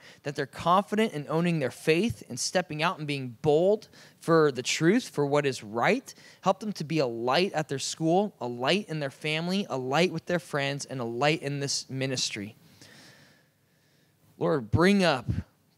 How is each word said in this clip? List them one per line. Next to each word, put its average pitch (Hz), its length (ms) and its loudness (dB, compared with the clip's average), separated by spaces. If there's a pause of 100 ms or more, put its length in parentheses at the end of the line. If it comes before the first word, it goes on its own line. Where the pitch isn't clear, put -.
(240)
that 143 120 -8
they're 143 100 -4
confident 202 680 2
in 147 140 -6
owning 165 300 2
their 127 120 -2
faith 170 580 0
and 120 100 -8
stepping 156 440 -2
out 170 160 0
and 151 80 -8
being 131 340 -6
bold 175 480 2 (320)
for 156 320 4
the 123 100 -6
truth, 190 460 2
for 147 160 -2
what 143 220 2
is 123 180 -4
right. 123 500 -2 (280)
Help 196 180 2
them 214 140 -6
to 175 100 -6
be 156 140 -2
a 143 80 2
light 123 480 0
at 151 140 -2
their 135 100 -4
school, 175 600 0
a 120 60 -6
light 131 420 -2
in 156 120 -6
their 139 100 -4
family, 170 600 -4
a 131 80 -4
light 147 340 2
with 165 140 -8
their 175 120 0
friends, 139 460 -4
and 131 160 -8
a 117 40 -4
light 131 380 0
in 143 180 -6
this - 280 -6
ministry. 127 680 -6 (1800)
Lord, 147 320 0
bring 190 320 4
up 147 240 2 (520)